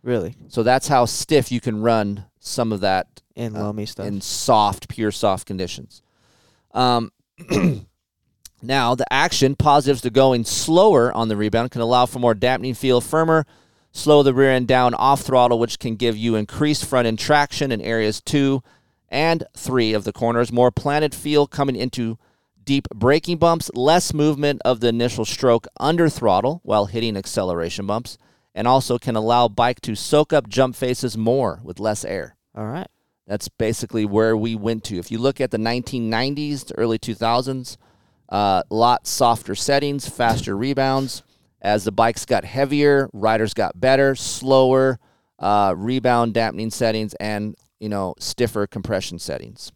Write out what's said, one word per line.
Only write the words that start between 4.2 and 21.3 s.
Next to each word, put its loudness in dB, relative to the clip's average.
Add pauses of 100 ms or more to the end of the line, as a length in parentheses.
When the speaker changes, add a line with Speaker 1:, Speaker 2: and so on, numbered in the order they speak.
Speaker 2:
soft, 0
pure -4
soft -2
conditions. -10 (720)
Um, 0 (260)
<clears throat> -20 (1120)
Now, 0
the -4
action, 2
positives 4
to -2
going 4
slower 4
on -2
the -2
rebound, 0
can -6
allow 4
for -10
more 4
dampening, -2
feel 2
firmer, 2 (460)
slow 4
the 4
rear 6
end 2
down 4
off 2
throttle, 4
which -2
can -6
give -2
you 0
increased -2
front 0
end -2
traction 0
in -4
areas -2
two 0 (460)
and -2 (120)
three 0
of -2
the -6
corners, 0
more 4
planted -2
feel 0